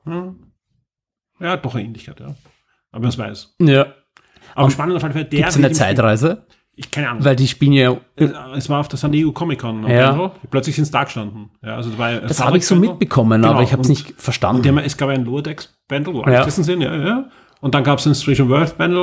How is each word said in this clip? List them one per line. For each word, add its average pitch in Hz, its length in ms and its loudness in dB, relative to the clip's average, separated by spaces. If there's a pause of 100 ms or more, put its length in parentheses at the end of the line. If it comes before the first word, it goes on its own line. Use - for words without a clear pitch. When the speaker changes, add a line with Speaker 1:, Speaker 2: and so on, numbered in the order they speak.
Speaker 1:
Hm. 180 320 -10 (1040)
Ja, 180 160 -4
doch 131 180 -8
eine 107 100 -6
Ähnlichkeit, - 360 -16
ja. 135 80 -16 (640)
Aber 113 100 -8
man's 117 160 -2
weiß. 104 420 -12
Speaker 2:
Ja. 139 260 4 (680)
Speaker 1:
Aber 135 120 2
Speaker 2:
Und 131 40 6
Speaker 1:
spannend 165 260 -2
auf 156 80 -4
alle 151 80 -4
Fälle, 151 120 -4
der 147 160 -2
Speaker 2:
gibt's 160 160 0
Speaker 1:
wird 143 80 4
Speaker 2:
eine 147 80 2
Speaker 1:
ihm - 20 0
spielen. 107 220 2
Speaker 2:
Zeitreise? 120 500 2 (300)
Speaker 1:
Ich, - 140 -18
keine 147 200 -4
Ahnung. 120 140 -4
Speaker 2:
Weil 135 120 4
die 135 120 2
spielen 143 240 2
ja 127 240 4 (200)
Speaker 1:
Äh, 147 120 4 (280)
es 135 120 -8
war 147 120 -2
auf 147 80 -6
der 143 100 -8
San 147 140 -2
Diego 151 200 2
Comic 165 280 -4
Con 110 240 -8
am 127 60 0
Speaker 2:
Ja. 127 220 4
Speaker 1:
Panel. 180 180 -2 (200)
Plötzlich 135 260 -2
sind 151 80 0
sie 147 80 -4
da 135 120 0
gestanden. 104 460 -12 (120)
Ja, 110 140 -10
also 117 140 -6
da 110 80 -8
war 117 220 -2
Speaker 2:
Das - 160 -6
Speaker 1:
Star 123 120 0
Speaker 2:
hab 185 80 2
ich 175 100 2
so 190 80 4
Speaker 1:
Trek 180 80 6
Panel. 226 120 2
Speaker 2:
mitbekommen, 113 480 2
Speaker 1:
Genau, 113 120 4
Speaker 2:
aber 127 80 4
ich 123 100 2
hab's 127 160 2
Speaker 1:
und - 20 4
Speaker 2:
nicht - 300 -2
verstanden. 117 380 -2
Speaker 1:
Und 117 60 0
die - 60 4
haben, 147 80 4
es 143 180 -4
gab 139 120 -2
einen 131 160 -2
Lower 135 180 -4
Decks 151 300 -12 (160)
Panel, 147 260 -6
wo 160 80 -4
alle 131 120 2
Speaker 2:
Ja. 123 60 6
Speaker 1:
gesessen 156 240 -2
sind, 175 180 -2
ja, 160 120 -2
ja. 214 340 -2 (320)
Und 135 140 -2
dann 139 100 2
gab's 143 220 2
ein 147 80 4
Strange 131 340 2
World 151 280 2
Panel 175 260 0